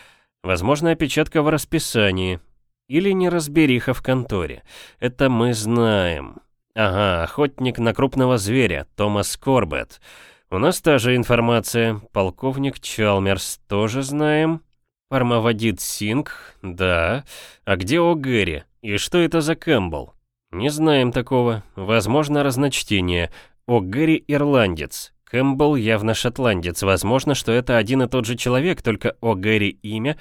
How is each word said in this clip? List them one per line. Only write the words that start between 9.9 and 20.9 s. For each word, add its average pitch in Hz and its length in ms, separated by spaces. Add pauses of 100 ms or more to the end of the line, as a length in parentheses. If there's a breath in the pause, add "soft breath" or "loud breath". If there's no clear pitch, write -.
У 92 80
нас 160 240
та 151 160
же 123 180
информация. 117 840 (120)
Полковник 131 640
Чалмерс, 98 880
тоже 107 340
знаем. 151 640 (440)
Пармоводит 117 760
Сингх, - 840
да. 90 600 (380 loud breath)
А 98 120
где 95 220
О'Гэри? 131 680 (180)
И 104 160
что - 220
это 165 220
за 156 140
Кэмпбелл? 87 600 (360)
Не 104 180
знаем 151 420